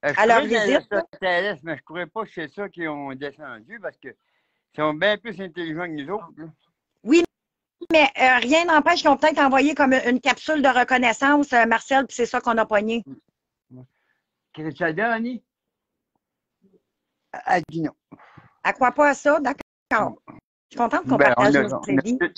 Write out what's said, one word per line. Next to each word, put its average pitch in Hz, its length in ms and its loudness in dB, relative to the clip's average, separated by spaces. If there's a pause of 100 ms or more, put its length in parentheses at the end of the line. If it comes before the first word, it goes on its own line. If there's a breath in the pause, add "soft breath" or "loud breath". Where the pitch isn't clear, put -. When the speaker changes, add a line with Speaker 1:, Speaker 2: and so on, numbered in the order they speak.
Speaker 1:
Euh, 147 80 -2
je 175 60 -2
Speaker 2:
à 214 40 4
leur 233 120 6
Speaker 1:
croyais 214 180 0
que 220 100 0
Speaker 2:
visite, 262 260 -2
là. 202 80 -2
Speaker 1:
extraterrestres, 185 640 -4
mais 160 140 -8
je - 60 -20
croyais 170 240 -10
pas 220 180 -10
que 156 80 -20
c'est 160 200 -10
ça 202 160 -10
qu'ils 170 200 -10
ont 143 240 -10
descendu, 139 680 -14
parce 160 160 -12
que - 120 -20
ils - 720 -20
sont 151 120 0
bien 202 240 0
plus 202 220 -14
intelligents 175 460 -8
que 156 180 -10
nous 156 100 -10
autres, 190 240 -12
là. 156 80 -16 (580)
Speaker 2:
Oui, 320 200 4 (680)
mais, 311 180 4 (100)
euh, 254 200 4
rien 294 260 2
n'empêche 320 360 2
qu'ils 311 80 2
ont 277 80 4
peut-être 311 220 2
envoyé 269 360 4
comme 269 180 2
une 247 260 0
capsule 285 420 -2
de 262 60 4
reconnaissance, 254 840 2
euh, 233 120 6
Marcel, 233 420 0
puis - 80 -18
c'est 240 100 -2
ça 247 160 -4
qu'on 233 160 -2
a 214 80 2
pogné. 220 380 -2 (1500)
Speaker 1:
Qu'est-ce 156 160 -10
que 143 80 -14
ça 170 160 -2
donne, 196 120 -2
Annie ? 233 380 -4 (2000)
Elle 180 220 2
dit 165 120 -8
non. 151 100 -6 (720 soft breath)
Speaker 2:
À 196 100 0
quoi 247 180 0
pas 294 180 4
à 277 40 2
ça ? 294 260 2
D'accord. - 760 -6 (120)
Je - 60 -20 (380)
suis - 60 -20
contente 285 300 -2
qu'on 127 100 2
Speaker 1:
Ben, - 160 6
Speaker 2:
partage - 220 4
Speaker 1:
on - 40 4
a, - 40 2
Speaker 2:
nos - 120 -4
Speaker 1:
on - 220 -2
a - 20 4
Speaker 2:
avis. 233 180 -2
Speaker 1:
tout, 175 200 -2